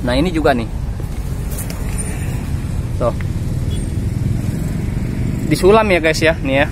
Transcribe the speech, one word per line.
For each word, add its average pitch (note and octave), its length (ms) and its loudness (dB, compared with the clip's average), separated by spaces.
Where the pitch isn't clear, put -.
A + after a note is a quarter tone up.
Nah, B2 120 0
ini D#3 120 4
juga D#3 240 2
nih. A#2 160 0
Tuh. A#2+ 140 2
Disulam G3+ 400 6
ya F3 120 4
guys D#3 200 2
ya, D#3+ 240 4
nih C#3 200 2
ya. - 80 2